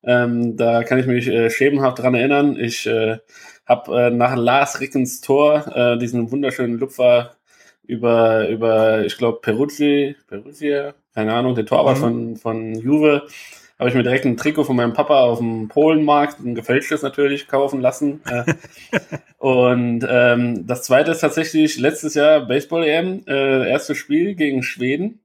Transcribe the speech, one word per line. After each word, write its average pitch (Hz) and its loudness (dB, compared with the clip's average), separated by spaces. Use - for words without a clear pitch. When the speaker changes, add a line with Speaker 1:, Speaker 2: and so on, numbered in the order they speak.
Speaker 1:
Ähm, 120 0
da 117 2
kann 127 0
ich 127 0
mich, 123 0
äh, 113 2
schemenhaft 135 2
dran 127 0
erinnern. 143 2
Ich, 117 -6
äh, 110 -2
hab, - 0
äh, 120 2
nach 123 0
Lars 127 0
Rickens 135 -4
Tor, 147 2
äh, 120 2
diesen 117 -4
wunderschönen 127 -4
Lupfer 123 0
über, 113 2
über, 110 2
ich - -6
glaub, 117 -2
Peruzzi, 143 0
Peruzzi, 143 -6
keine 110 -2
Ahnung, 127 0
der 107 -2
Torwart 135 2
Speaker 2:
Mhm. 135 -4
Speaker 1:
von, 117 -4
von 113 -8
Juve, 147 2
hab 123 0
ich 123 -2
mir 123 4
direkt 127 0
ein 120 0
Trikot 151 -2
von 127 0
meinem 120 0
Papa 143 2
auf 117 2
dem 113 -6
Polenmarkt, 147 2
ein 120 -8
gefälschtes 139 -2
natürlich, 139 -2
kaufen 139 -2
lassen. 143 -2
Äh, 120 -4
Speaker 2:
<laughs> - -8
Speaker 1:
und, 123 2
ähm, 120 2
das 123 -6
zweite 147 4
ist 160 -2
tatsächlich 156 0
letztes 151 -2
Jahr 147 4
Baseball-E 165 -2
M, 185 -2
äh, 135 0
erstes 143 -2
Spiel 175 -2
gegen 139 -2
Schweden. 143 -6